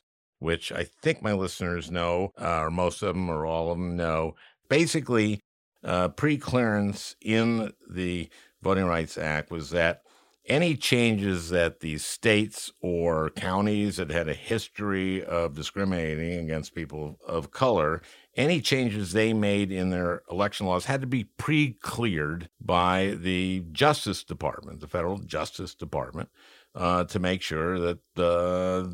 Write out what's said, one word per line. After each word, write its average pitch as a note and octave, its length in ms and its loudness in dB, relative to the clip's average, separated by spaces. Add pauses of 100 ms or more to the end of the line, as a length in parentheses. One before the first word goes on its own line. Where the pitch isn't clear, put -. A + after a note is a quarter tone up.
(400)
which E2 320 -2
I F2 120 -4
think - 400 -4
my G#2+ 100 0
listeners F2 560 -4
know, F2 500 0
uh, E2+ 220 0
or D#2 80 -2
most F2 320 0
of F#2 140 -2
them F2+ 140 -2
or D#2 180 -2
all E2 240 0
of E2+ 80 -2
them F2 160 -4
know. D#2+ 400 0 (340)
Basically, B2 720 2 (420)
uh, F2+ 260 2
preclearance A2 1120 0
in A2+ 520 2 (160)
the F2+ 400 -2 (320)
Voting F#2+ 240 2
Rights E2 320 0
Act D2+ 320 -2
was D#2 220 -8
that E2+ 320 2 (420)
any D#3 300 2
changes G2+ 760 2
that E2+ 320 2
the D#2 160 -4
states - 800 0
or E2+ 520 0
counties G2+ 680 0
that E2+ 140 -4
had D#2+ 180 0
a C#2+ 40 -2
history F#2+ 920 -2
of E2+ 300 -2
discriminating E2+ 840 -2
against D#2 340 -4
people D2+ 540 -10
of D#2+ 240 -4
color, F2 500 2 (360)
any D3 240 2
changes G#2+ 500 0
they A2 220 4
made G2+ 400 2
in F#2 160 0
their F2+ 320 0 (100)
election G2 340 -2
laws F2+ 200 0
had C3+ 160 -2
to C3 60 -6
be B2 180 0 (460)
pre-cleared E2+ 800 -2 (120)
by F#2 580 2
the F#2 520 0
Justice C3 520 2
Department, - 560 -6
the D2+ 80 -14
federal F2+ 300 -2
Justice D#2+ 580 -8
Department, C#2+ 540 -6 (460)
uh, F2+ 300 2
to G2 120 -4
make F#2 240 0
sure E2 380 -2
that, F2 200 0 (180)
uh, F2+ 760 2